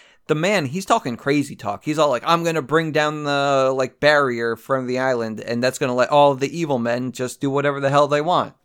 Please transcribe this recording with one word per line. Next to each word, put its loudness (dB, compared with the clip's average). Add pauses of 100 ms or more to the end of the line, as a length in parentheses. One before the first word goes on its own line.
(260)
the 0
man, 0
he's -6
talking 0
crazy 0
talk. -8
He's -4
all 4
like, 0
"I'm 0
gonna -2
bring 0
down 0
the, 2
like, -4
barrier 2
from -4
the -2
island, -2
and -4
that's 0
gonna 0
let 2
all 6
the -4
evil -2
men -2
just -8
do 0
whatever -2
the 0
hell 4
they 2
want." 0 (100)